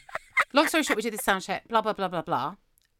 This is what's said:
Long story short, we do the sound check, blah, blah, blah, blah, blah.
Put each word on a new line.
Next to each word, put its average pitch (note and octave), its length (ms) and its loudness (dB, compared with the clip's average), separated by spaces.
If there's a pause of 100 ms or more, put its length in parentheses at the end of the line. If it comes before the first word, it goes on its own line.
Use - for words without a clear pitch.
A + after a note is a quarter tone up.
(520)
Long C#4+ 160 6
story D#4 160 2
short, A#3 120 0
we G#3+ 60 -4
do A#3 80 -2
the G#3 80 -8
sound F#3+ 240 0
check, - 240 -6
blah, A3 160 2
blah, G#3+ 100 -2
blah, G3 140 -2
blah, E3+ 160 -4
blah. D3+ 320 -4 (460)